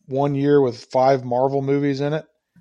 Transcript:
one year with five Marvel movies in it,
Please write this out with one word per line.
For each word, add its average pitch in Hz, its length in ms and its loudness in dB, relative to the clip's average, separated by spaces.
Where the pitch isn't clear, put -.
one 139 260 -2
year 143 260 2
with 120 260 -2
five 131 380 2
Marvel 131 380 -2
movies 139 400 -2
in 147 120 -4
it, 156 120 -8